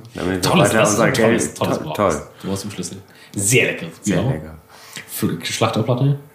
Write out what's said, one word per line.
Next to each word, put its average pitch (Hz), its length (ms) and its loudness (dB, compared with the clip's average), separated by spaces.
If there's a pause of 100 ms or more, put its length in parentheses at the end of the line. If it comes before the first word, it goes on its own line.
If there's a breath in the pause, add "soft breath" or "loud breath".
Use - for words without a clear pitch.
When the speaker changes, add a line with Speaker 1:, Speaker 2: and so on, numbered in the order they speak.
(140)
Speaker 1:
damit 87 220 -2
wir 90 80 -4
Speaker 2:
Tolles, - 260 6
Speaker 1:
weiter 107 80 2
Speaker 2:
das 104 120 6
ist 104 60 2
Speaker 1:
unser 113 100 4
Speaker 2:
ein 104 100 2
tolles, 113 300 4
Speaker 1:
Geld - 120 -8
Speaker 2:
tolles 90 220 0
Speaker 1:
to-, - 60 -8
Speaker 2:
Brauhaus. 76 100 -8 (180)
Speaker 1:
toll. 71 140 -6 (160)
Speaker 2:
Brauhaus 95 180 -4
zum 104 100 -8
Schlüssel. 92 260 -10 (380 loud breath)
Sehr 104 300 2
leckeres 85 280 -6 (100)
Speaker 1:
Sehr 92 180 2
Speaker 2:
Bier. 131 100 0
Speaker 1:
lecker. 78 260 -8 (500 loud breath)
Speaker 2:
Fl-, - 360 -4
Schlachterplatte. 131 760 0 (160)